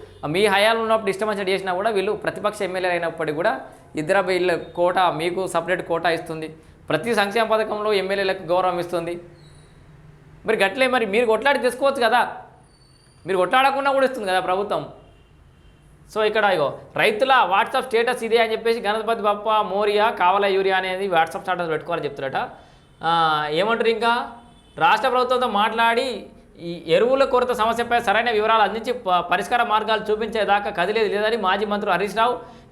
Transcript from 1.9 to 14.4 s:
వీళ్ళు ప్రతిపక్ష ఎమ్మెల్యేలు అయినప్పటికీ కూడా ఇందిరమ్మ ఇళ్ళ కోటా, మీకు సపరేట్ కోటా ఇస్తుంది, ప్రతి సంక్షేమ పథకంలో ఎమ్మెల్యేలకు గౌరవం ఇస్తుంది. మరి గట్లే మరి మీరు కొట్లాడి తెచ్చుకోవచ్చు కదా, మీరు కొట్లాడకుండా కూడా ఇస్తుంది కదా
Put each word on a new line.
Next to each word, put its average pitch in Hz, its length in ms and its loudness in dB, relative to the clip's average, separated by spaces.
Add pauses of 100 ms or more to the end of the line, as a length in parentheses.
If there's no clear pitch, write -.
వీళ్ళు 196 220 0
ప్రతిపక్ష 202 500 -4
ఎమ్మెల్యేలు 185 300 -2
అయినప్పటికీ 160 440 -4
కూడా 220 240 -2 (360)
ఇందిరమ్మ 180 340 0
ఇళ్ళ 180 240 2
కోటా, 175 560 0
మీకు 175 360 -4
సపరేట్ 175 420 -2
కోటా 170 220 0
ఇస్తుంది, 160 460 -6 (320)
ప్రతి 185 260 0
సంక్షేమ 208 320 0
పథకంలో 214 460 0
ఎమ్మెల్యేలకు 190 500 -2
గౌరవం 180 360 0
ఇస్తుంది. 170 420 -6 (1300)
మరి 214 100 2
గట్లే 262 300 2
మరి 226 200 2
మీరు 220 200 2
కొట్లాడి 262 320 2
తెచ్చుకోవచ్చు 247 460 0
కదా, 226 280 2 (920)
మీరు 185 120 -2
కొట్లాడకుండా 269 540 2
కూడా 269 140 2
ఇస్తుంది 240 220 -4
కదా 185 120 2